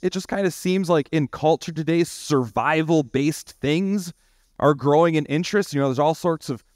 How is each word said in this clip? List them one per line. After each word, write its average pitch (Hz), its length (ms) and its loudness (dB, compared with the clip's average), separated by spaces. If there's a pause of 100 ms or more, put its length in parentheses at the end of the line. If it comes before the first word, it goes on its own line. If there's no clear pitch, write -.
it 185 120 -2
just - 160 -8
kinda 196 200 0
seems 185 400 -2
like 160 220 2
in 156 160 0
culture 156 460 -2
today, 160 320 0
survival-based 147 1500 0
things 175 540 -2 (440)
are 147 160 4
growing 147 420 4
in 151 100 0
interest. 175 480 -2
You 143 80 0
know, 139 60 2
there's 131 120 0
all 156 160 2
sorts 165 340 -4
of 123 140 -8 (120)